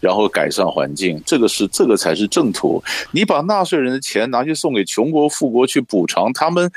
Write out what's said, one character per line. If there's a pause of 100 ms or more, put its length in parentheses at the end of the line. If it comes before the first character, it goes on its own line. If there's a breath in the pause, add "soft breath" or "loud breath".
然
后
改
善
环
境，
这
个
是，
这
个
才
是
正
途。 (280 loud breath)
你
把
纳
税
人
的
钱
拿
去
送
给
穷
国
富
国
去
补
偿
他
们